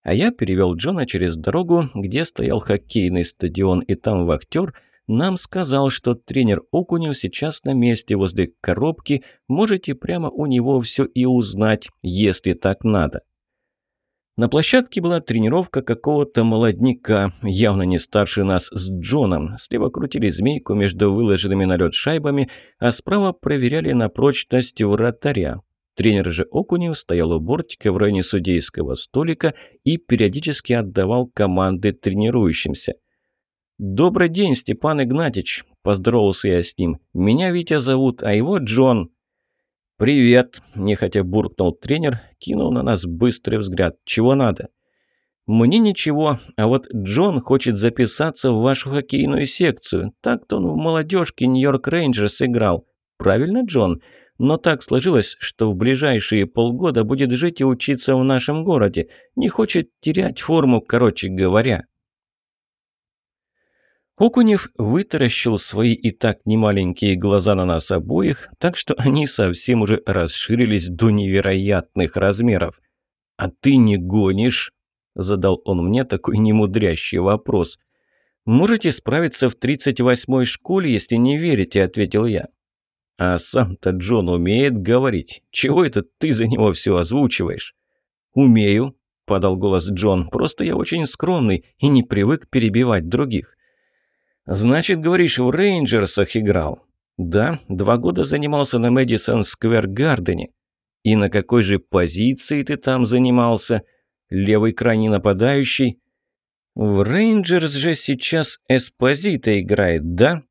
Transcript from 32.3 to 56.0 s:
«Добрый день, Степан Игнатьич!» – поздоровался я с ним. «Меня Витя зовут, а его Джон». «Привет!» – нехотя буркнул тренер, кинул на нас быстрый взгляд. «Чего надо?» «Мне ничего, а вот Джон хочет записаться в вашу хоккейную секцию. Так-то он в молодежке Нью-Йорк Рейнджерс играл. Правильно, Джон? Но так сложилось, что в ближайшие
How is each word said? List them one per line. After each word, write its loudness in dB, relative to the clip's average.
«Добрый 0
день, 0
Степан -2
Игнатьич!» – -4
поздоровался 0
я 2
с -8
ним. -4
«Меня 0
Витя -2
зовут, 0
а 0
его 0
Джон». 2
«Привет!» – 4
нехотя 0
буркнул 0
тренер, -2
кинул -4
на -2
нас -2
быстрый -2
взгляд. -2
«Чего 2
надо?» -2
«Мне 4
ничего, 0
а 2
вот 0
Джон 0
хочет 0
записаться 0
в 2
вашу -2
хоккейную -2
секцию. -2
Так-то -4
он -2
в -2
молодежке -2
Нью-Йорк 0
Рейнджерс 0
играл. 0
Правильно, 2
Джон? 0
Но 2
так 0
сложилось, 0
что -2
в -2
ближайшие 0